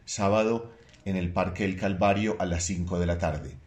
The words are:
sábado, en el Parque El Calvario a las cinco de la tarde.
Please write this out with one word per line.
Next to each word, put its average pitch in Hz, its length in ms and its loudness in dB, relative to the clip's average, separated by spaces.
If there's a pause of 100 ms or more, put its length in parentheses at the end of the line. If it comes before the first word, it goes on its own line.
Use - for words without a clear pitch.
sábado, 110 680 2 (300)
en 95 140 -2
el 90 160 -2
Parque 92 320 0
El 95 100 0
Calvario 101 640 2
a 92 60 -2
las 85 180 -2
cinco 87 360 -2
de 87 60 2
la 85 120 2
tarde. 76 500 -4